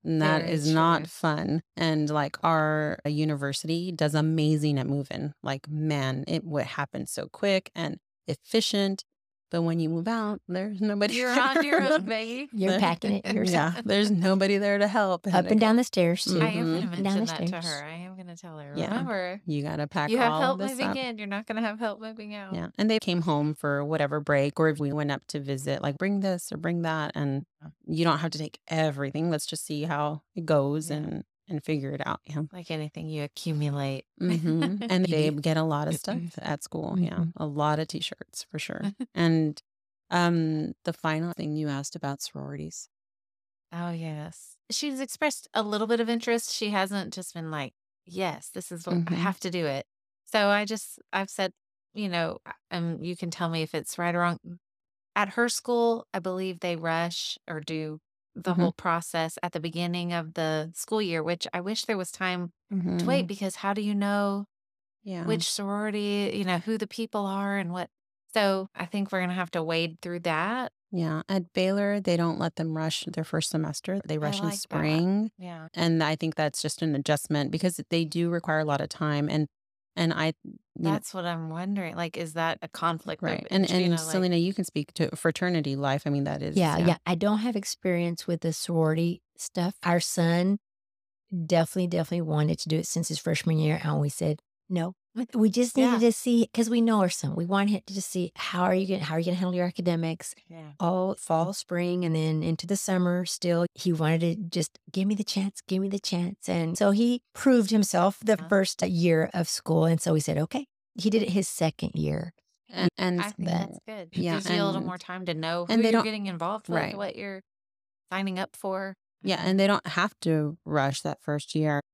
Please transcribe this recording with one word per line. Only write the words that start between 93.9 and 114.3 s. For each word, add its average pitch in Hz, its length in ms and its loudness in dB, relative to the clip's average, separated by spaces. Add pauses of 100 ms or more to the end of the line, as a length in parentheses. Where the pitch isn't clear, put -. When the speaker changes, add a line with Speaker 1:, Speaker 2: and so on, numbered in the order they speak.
Speaker 3:
we 147 100 2
said, 156 300 -2 (280)
"No." 175 260 -2 (400)
We 220 160 6
just 240 260 2
needed 254 180 6
Speaker 2:
Yeah. 226 60 2
Speaker 3:
to 233 120 8
see, 233 420 4
'cause 226 160 2
we 233 100 4
know 226 200 4
our 180 100 4
son. 147 240 -4
We 170 120 -2
want 196 240 2
him 208 160 2
to 196 80 -14
just 196 160 -6
see, 180 260 -2
how - 280 -2
are 185 100 4
you 190 120 2
gonna, 185 180 -2
how 160 120 -2
are - 20 2
you 165 80 0
gonna 180 100 0
handle 180 180 0
your 180 120 0
academics? 170 680 -2 (140)
Speaker 2:
Yeah. 156 320 -18
Speaker 3:
All 185 360 2
fall, 170 380 2
spring, 175 500 0
and 160 100 2
then 160 300 2
into 165 240 -2
the 196 80 2
summer 180 500 2
still. 175 480 2
He 180 180 0
wanted 160 280 4
to 170 160 2 (140)
just, - 280 -4 (140)
"Give 190 160 0
me 208 80 2
the 202 80 -2
chance, 196 420 -2
give 190 160 0
me 196 60 -2
the 196 100 -4
chance." 180 500 -2
And 170 300 0
so 202 140 6
he 240 300 4 (120)
proved 240 360 6
himself 196 500 4
the 220 180 4
Speaker 2:
Uh-huh. 165 100 -10
Speaker 3:
first 190 340 2
year 170 520 4
of 175 140 0
school, 160 380 2
and 165 140 4
so 170 140 2
we 156 60 4
said, 151 180 -2
"Okay." 262 280 -4 (300)
He 202 140 2
did 208 120 4
it 196 80 -2
his 190 180 2
second - 480 -2
year. 156 360 -2 (380)
Speaker 1:
And, 180 280 2
and 180 220 0
Speaker 2:
I 202 120 -2
think - 60 -14
Speaker 3:
But 170 200 0
Speaker 2:
that's - 200 -4 (100)
good. 196 240 -12
It 180 100 -4
Speaker 1:
Yeah, 170 140 0